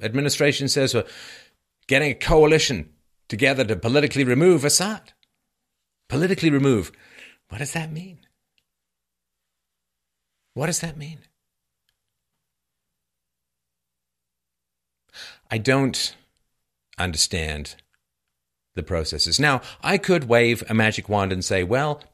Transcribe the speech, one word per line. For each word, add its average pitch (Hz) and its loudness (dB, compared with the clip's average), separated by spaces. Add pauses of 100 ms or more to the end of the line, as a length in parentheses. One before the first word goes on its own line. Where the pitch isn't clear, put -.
administration 139 0
says 135 0
we're 110 0 (800)
getting 143 2
a 120 -4
coalition 156 4 (380)
together 131 0
to 104 -2
politically 135 0
remove 143 4
Assad. 185 -2 (920)
Politically 165 0
remove. 135 2 (560)
What 107 -14
does 139 -8
that 160 -8
mean? 175 -14 (2250)
What 143 -4
does 170 -4
that 160 -10
mean? 151 -16 (4000)
I 113 -4
don't 131 -2 (800)
understand 78 -4 (1000)
the 87 -8
processes. 82 -2
Now, 139 2 (180)
I 175 0
could 175 2
wave 117 4
a 113 -2
magic 107 0
wand 98 0
and 92 -4
say, 95 0
"Well, 139 -2 (120)